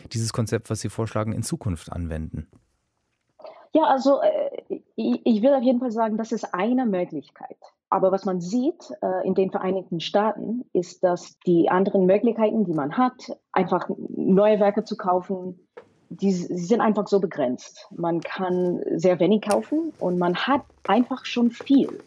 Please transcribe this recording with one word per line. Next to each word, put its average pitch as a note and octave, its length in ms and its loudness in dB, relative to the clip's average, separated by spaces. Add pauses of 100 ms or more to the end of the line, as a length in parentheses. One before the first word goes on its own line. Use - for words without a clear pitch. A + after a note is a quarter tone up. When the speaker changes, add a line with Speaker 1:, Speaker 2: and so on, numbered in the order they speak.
(120)
Speaker 1:
dieses A2+ 220 -4
Konzept, A2+ 360 -4
was A2 120 -6
Sie G#2+ 80 -6
vorschlagen, G#2+ 420 -4
in A2 120 -4
Zukunft - 480 -6
anwenden? D#2 560 -8 (1300)
Speaker 2:
Ja, D#4 100 4
also, C4+ 380 4
äh, - 580 -2 (160)
ich, A#3 300 -2
ich A3 160 4
will C4+ 120 6
auf C4 100 2
jeden B3 160 4
Fall B3 120 -4
sagen, A3 260 -2
das A3 140 -6
ist - 220 -6
eine A#3+ 320 0
Möglichkeit. F3+ 720 -6 (320)
Aber F#3+ 220 4
was F#3+ 140 0
man F#3 160 -2
sieht, B3 500 -4 (100)
äh, F#3 260 -2
in F#3 80 0
den F#3+ 160 2
Vereinigten F#3 480 -4
Staaten, G#3+ 720 -2
ist, - 300 -4
dass F3+ 420 -2
die E3+ 240 4
anderen G3 360 4
Möglichkeiten, A3 600 2
die F3 80 -2
man D3+ 240 -4
hat, - 400 -2 (140)
einfach F3+ 380 0 (260)
neue G#3 440 4
Werke G3+ 260 2
zu G#3 120 -10
kaufen, F3+ 640 -4 (500)
die F#3+ 200 -2
s-, F3+ 180 -2
sie F3 180 -6
sind A3 160 2
einfach G#3 260 2
so G3+ 120 2
begrenzt. D3 760 -6
Man E3+ 260 -2
kann F3+ 600 -2 (140)
sehr F3+ 240 2
wenig G3+ 220 4
kaufen D4 580 -2
und F3+ 180 -2
man F3+ 180 0
hat C4+ 260 -2 (260)
einfach A#3+ 380 0
schon A#3+ 260 0
viel. - 560 0